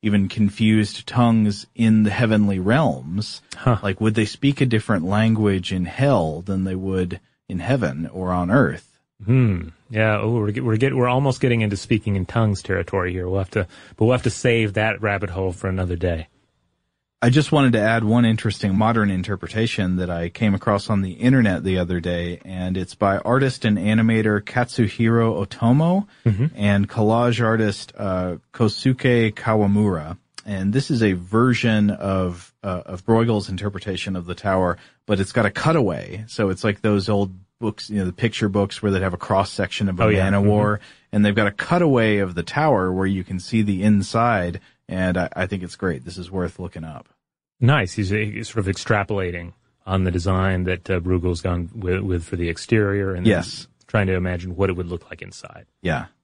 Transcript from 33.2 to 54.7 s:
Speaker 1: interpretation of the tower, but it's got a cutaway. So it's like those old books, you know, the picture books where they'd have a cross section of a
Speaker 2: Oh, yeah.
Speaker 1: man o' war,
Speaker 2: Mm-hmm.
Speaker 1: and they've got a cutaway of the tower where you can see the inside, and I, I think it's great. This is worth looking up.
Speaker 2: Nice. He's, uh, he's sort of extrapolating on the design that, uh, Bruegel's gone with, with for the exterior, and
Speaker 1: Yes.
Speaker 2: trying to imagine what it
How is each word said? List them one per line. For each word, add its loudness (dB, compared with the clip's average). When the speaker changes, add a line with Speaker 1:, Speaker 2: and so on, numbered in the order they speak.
Speaker 1:
interpretation -6
of -8
the -8
tower, 0
but 0
it's -4
got 2
a 2
cutaway. -2
So -2
it's -4
like -2
those 2
old 0
books, -6
you -2
know, -2
the -4
picture -2
books -2
where 0
they'd 0
have -2
a -10
cross 0
section -4
of -4
a 4
Speaker 2:
Oh, 4
yeah. 2
Speaker 1:
man 2
o' 2
war, 2
Speaker 2:
Mm-hmm. -12
Speaker 1:
and 4
they've 2
got 2
a 0
cutaway 2
of -2
the -4
tower 0
where 0
you -2
can -8
see -2
the 0
inside, 2
and -2
I, -2
I -4
think -6
it's -14
great. -4
This -14
is -14
worth -6
looking -12
up. -16
Speaker 2:
Nice. 2
He's, -4
uh, 0
he's -6
sort -4
of -2
extrapolating -2
on 0
the 0
design 0
that, -4
uh, 0
Bruegel's -2
gone -4
with, -4
with -2
for -8
the -4
exterior, 0
and -4
Speaker 1:
Yes. 0
Speaker 2:
trying 0
to 0
imagine -4
what 2
it -2